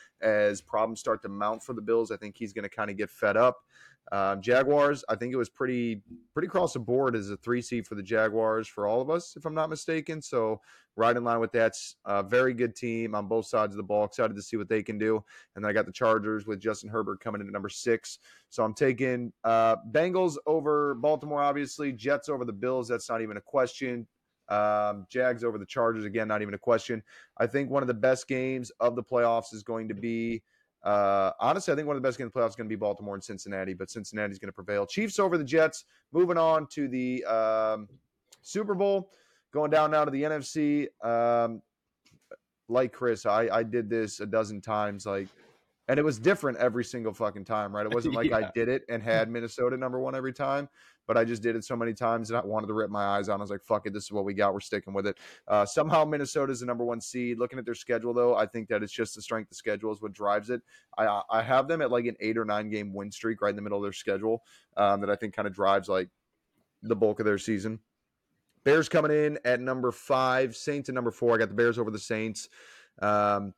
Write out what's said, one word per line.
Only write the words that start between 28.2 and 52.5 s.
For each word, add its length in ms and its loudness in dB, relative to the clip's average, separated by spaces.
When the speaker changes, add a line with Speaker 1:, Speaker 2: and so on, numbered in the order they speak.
Speaker 1:
games 440 -4
of 160 2
the 80 -4
playoffs 500 2
is 80 -12
going 260 -6
to 60 -6
be, 480 -4
uh, 560 4
honestly, 340 0
I 40 2
think 100 -4
one 100 -2
of 60 -4
the 60 2
best 100 -2
games 100 -8
of 60 -12
the 60 0
playoffs 100 2
is 60 -12
gonna 120 -8
be 60 -4
Baltimore 400 -4
and 80 -10
Cincinnati, 520 -8
but 160 -8
Cincinnati's 480 -6
gonna 120 -12
prevail. 360 -2
Chiefs 320 -4
over 200 4
the 60 0
Jets. 400 2
Moving 280 4
on 300 4
to 200 -4
the, 380 -2
um, 600 2
Super 320 -2
Bowl. 380 0
Going 180 0
down 200 6
now 140 4
to 80 0
the 120 0
N 80 0
F 120 -4
C. 440 0
Um, 580 2
like 240 2
Chris, 340 -2
I, 220 4
I 140 2
did 280 -2
this 300 -2
a 60 -6
dozen 340 -2
times, 460 -4
like, 220 -4
and 100 2
it 60 2
was 160 0
different 380 2
every 260 2
single 280 -6
fucking 340 -4
time, 280 -2
right? 100 -2
It 80 -4
wasn't 220 0
like 160 2
Speaker 2:
<laughs> 0 -
Yeah. 60 4
Speaker 1:
I 180 2
did 140 2
it 200 0
and 140 -4
had 260 2
Minnesota 480 -2
number 220 -4
one 160 -4
every 180 -4
time, 360 -2
but 80 2
I 80 6
just 180 -2
did 140 0
it 80 -4
so 100 -6
many 200 -2
times 340 0
that 160 0
I 20 -8
wanted 220 -2